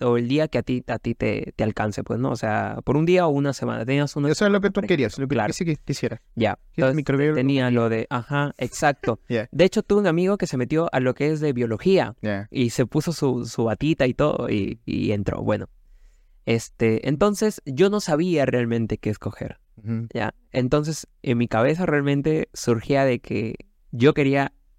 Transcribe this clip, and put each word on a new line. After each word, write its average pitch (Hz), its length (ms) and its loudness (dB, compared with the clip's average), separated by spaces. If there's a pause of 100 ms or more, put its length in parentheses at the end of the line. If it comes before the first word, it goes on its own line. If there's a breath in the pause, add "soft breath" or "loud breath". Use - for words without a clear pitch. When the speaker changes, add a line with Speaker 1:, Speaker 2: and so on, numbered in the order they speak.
Speaker 1:
o, 127 60 0
o 120 100 4
el 120 100 0
día 147 200 2
que - 100 -4
a 120 60 0
ti, 123 240 -4
a 117 100 -4
ti 117 160 -4
te, 107 420 -4
te - 80 -2
alcance, 107 400 -2
pues, 110 160 -4
¿no? 135 120 -2
O 123 40 -2
sea, 107 480 -4
por - 140 0
un 156 80 2
día 175 220 4
o - 20 2
una 143 240 0
semana. 117 320 -4
Tenías 143 300 0
una 143 160 0
Speaker 2:
Eso 208 160 2
es 202 40 4
lo 202 80 2
que 202 120 0
tú 208 80 -4
Speaker 1:
semana, 208 80 -2
Speaker 2:
querías, 139 320 0
lo 135 80 -2
que 139 80 -2
Speaker 1:
claro. 110 180 0
Speaker 2:
quise - 120 -6
que 160 100 0
quisiera. - 440 -6 (140)
Speaker 1:
Ya. 107 200 2
Speaker 2:
Es - 240 -12
Speaker 1:
Entonces, 131 180 2
Speaker 2:
microbiólogo. 143 400 2
Speaker 1:
tenía 131 340 2
lo 117 200 2
de, 113 200 -2
ajá, 143 480 -2
exacto. 135 680 -2
Speaker 2:
<laughs> - 60 -14
Ya. 113 220 -2
Speaker 1:
De 165 140 4
hecho, 202 180 0
tuve 202 160 2
un 208 80 2
amigo 180 320 2
que 180 80 -2
se 147 100 -4
metió 151 340 -2
a 135 80 0
lo 127 140 2
que 143 180 -2
es 156 80 -2
de 147 140 0
biología 120 720 0
Speaker 2:
Ya. 101 260 -4
Speaker 1:
y 120 220 0
se 123 160 0
puso 156 260 -2
su, 123 320 -2
su 117 200 -2
batita 135 420 0
y 123 80 -2
todo 143 340 0
y, 113 360 -2
y 98 260 -2
entró. 101 320 -2
Bueno, 107 260 -2 (800)
este, 113 600 0
entonces 208 580 0
yo 160 260 2
no 208 80 0
sabía 160 480 2
realmente 117 500 0
qué - 140 -4
escoger. - 480 -10 (160)
Speaker 2:
Ujú. 113 360 -6
Speaker 1:
Ya. 113 220 -4 (180)
Entonces, 151 560 0 (140)
en 127 160 0
mi 120 100 0
cabeza 143 380 2
realmente 147 680 0
surgía 135 520 0
de 127 140 0
que - 340 -6 (380)
yo 135 240 4
quería 139 380 2 (260)